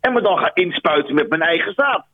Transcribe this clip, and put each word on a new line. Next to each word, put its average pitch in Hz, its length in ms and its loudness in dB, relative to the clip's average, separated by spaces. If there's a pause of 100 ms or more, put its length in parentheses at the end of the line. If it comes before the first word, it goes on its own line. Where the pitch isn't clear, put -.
en 247 120 0
me 233 80 2
dan 190 160 2
ga - 160 0
inspuiten 151 600 0
met 147 140 2
mijn 160 120 0
eigen 165 320 0
zaad. 269 400 0